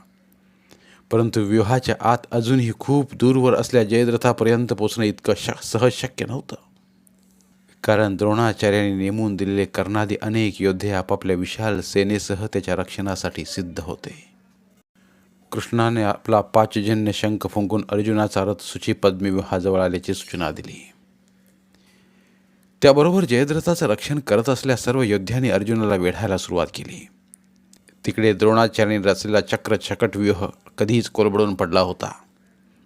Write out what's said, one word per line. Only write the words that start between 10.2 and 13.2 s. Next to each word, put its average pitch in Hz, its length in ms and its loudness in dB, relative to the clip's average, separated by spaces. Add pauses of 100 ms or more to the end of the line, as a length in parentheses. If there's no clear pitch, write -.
अनेक 107 400 -2
योद्धे 98 300 0
आपापल्या 92 440 -2
विशाल 95 440 -4
सेनेसह 101 720 -2
त्याच्या 92 240 -2
रक्षणासाठी 92 680 -6